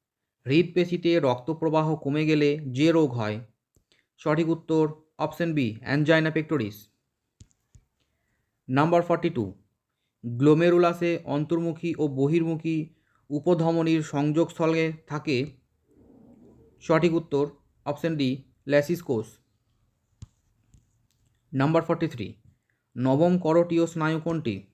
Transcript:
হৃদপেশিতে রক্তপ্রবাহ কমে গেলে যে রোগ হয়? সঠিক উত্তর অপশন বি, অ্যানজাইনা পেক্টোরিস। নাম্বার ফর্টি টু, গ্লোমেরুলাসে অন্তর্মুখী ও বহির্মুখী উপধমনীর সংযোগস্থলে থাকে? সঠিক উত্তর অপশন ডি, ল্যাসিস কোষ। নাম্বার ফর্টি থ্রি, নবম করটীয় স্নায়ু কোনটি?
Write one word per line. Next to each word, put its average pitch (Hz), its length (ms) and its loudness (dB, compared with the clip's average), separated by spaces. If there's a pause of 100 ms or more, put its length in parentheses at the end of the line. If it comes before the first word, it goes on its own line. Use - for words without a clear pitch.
(460)
হৃদপেশিতে 170 720 2
রক্তপ্রবাহ 156 760 0
কমে 151 300 -2
গেলে 147 400 2
যে 139 260 2
রোগ 156 200 2
হয়? 110 280 -4 (800)
সঠিক 160 300 0
উত্তর 160 360 0 (340)
অপশন 160 340 -4
বি, 143 140 0 (140)
অ্যানজাইনা 151 500 2
পেক্টোরিস। 156 460 -4 (1900)
নাম্বার 165 340 2
ফর্টি 170 280 -2
টু, 120 140 -4 (800)
গ্লোমেরুলাসে 170 1000 2
অন্তর্মুখী 165 720 -4
ও 151 100 0
বহির্মুখী 160 680 0 (540)
উপধমনীর 160 720 2
সংযোগস্থলে 160 920 0 (140)
থাকে? 147 300 -4 (1400)
সঠিক 160 340 2
উত্তর 147 300 -2 (400)
অপশন 156 320 -4
ডি, 135 280 -2 (220)
ল্যাসিস 147 360 0
কোষ। 113 240 -4 (2250)
নাম্বার 156 300 2
ফর্টি 165 260 -2
থ্রি, 107 260 -10 (640)
নবম 143 420 2
করটীয় 170 480 2
স্নায়ু 160 340 -2
কোনটি? 160 360 -4 (180)